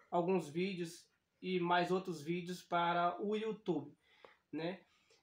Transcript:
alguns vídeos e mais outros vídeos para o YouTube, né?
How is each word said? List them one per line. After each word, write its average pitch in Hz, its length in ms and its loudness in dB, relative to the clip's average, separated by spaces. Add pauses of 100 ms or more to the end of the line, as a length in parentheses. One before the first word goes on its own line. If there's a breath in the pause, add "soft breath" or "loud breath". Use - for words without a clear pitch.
alguns 175 380 2
vídeos 175 560 -4 (380)
e 185 180 -2
mais 175 300 4
outros 180 320 0
vídeos 175 400 -4
para 175 580 2
o 208 160 -2
YouTube, 185 560 -2 (600 soft breath)
né? 170 300 -6 (420 soft breath)